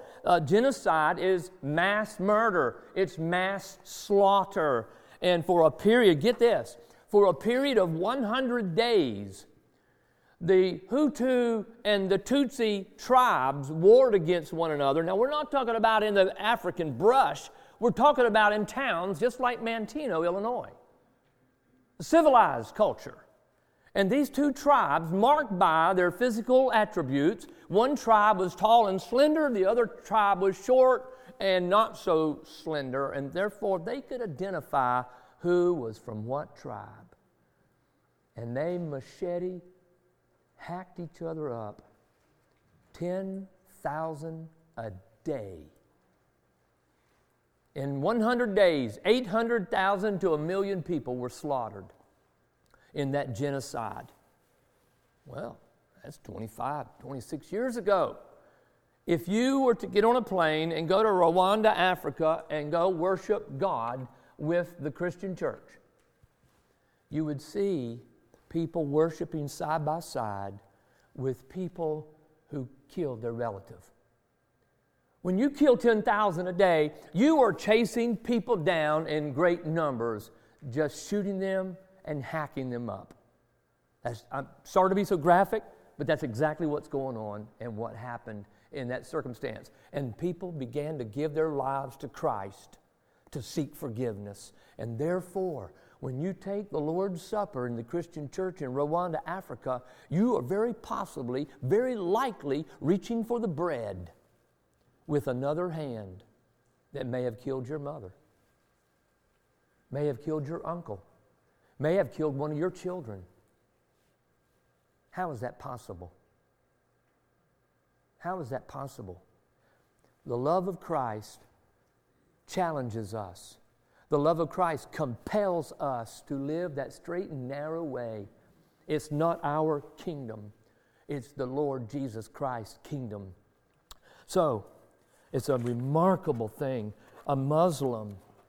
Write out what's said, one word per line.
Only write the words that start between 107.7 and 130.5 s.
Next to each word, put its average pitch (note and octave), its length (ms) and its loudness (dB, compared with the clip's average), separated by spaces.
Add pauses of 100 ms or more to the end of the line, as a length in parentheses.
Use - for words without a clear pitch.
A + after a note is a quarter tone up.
mother, C#3+ 340 -12 (1800)
may C#3+ 140 -4
have C3+ 160 -4
killed D#3 260 -6
your E3+ 180 -10
uncle, D#3+ 360 -10 (760)
may D#3 160 0
have F3 180 0
killed D3+ 240 -4
one D3+ 160 -4
of D3 60 -4
your F3 120 -2
children. E3+ 520 -10 (1900)
How F3+ 200 -6
is A#2+ 100 -10
that - 180 -10
possible? F#2+ 540 -14 (2000)
How F3+ 220 -8
is A#2+ 100 -12
that B2+ 180 -10
possible? B2 540 -14 (1040)
The B2 100 -4
love E3+ 320 0
of F#3 100 -8
Christ A#2+ 680 -6 (1000)
challenges B2 680 -4
us. F#2+ 440 -14 (520)
The D3+ 80 2
love D#3+ 220 2
of D#3 100 -2
Christ E3 420 -4
compels E3 880 -4
us B2 480 -8
to C#3+ 60 -6
live D3+ 400 -6
that C3+ 180 -8
straight F3 380 -8
and C3 180 -10
narrow D3+ 340 -8
way. A#2 460 -8 (580)
It's D3 240 -4
not E3 320 0
our D3+ 400 -2 (140)
kingdom. A2 560 -12 (560)